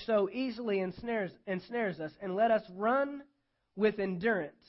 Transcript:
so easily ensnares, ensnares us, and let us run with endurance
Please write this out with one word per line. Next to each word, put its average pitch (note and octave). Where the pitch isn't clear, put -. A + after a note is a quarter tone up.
so G3+
easily A#3
ensnares, G3
ensnares F#3+
us, D#3
and F#3
let A3+
us A3
run C#4
with G#3
endurance F#3+